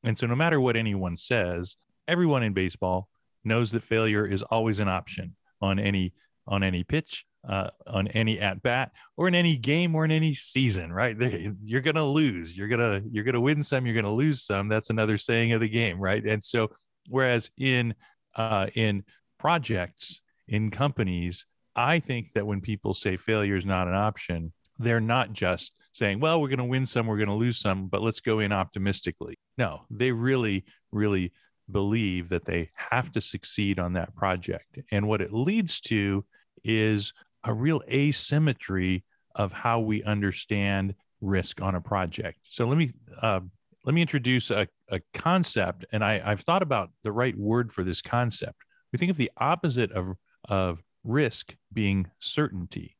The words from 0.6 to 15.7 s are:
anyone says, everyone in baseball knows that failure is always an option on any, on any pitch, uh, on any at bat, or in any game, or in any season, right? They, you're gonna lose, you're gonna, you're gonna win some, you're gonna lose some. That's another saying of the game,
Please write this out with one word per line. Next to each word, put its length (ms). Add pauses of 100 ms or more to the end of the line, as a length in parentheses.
anyone 420
says, 600 (300)
everyone 360
in 100
baseball 540 (360)
knows 280
that 120
failure 420
is 180
always 360
an 80
option 480 (260)
on 180
any, 340 (340)
on 160
any 200
pitch, 420 (220)
uh, 220 (180)
on 220
any 300
at 220
bat, 300 (260)
or 100
in 80
any 220
game, 380
or 100
in 60
any 220
season, 580
right? 260
They, 340 (120)
you're 180
gonna 240
lose, 500
you're 120
gonna, 420
you're 140
gonna 180
win 220
some, 220
you're 100
gonna 180
lose 300
some. 240
That's 220
another 280
saying 360
of 80
the 80
game, 300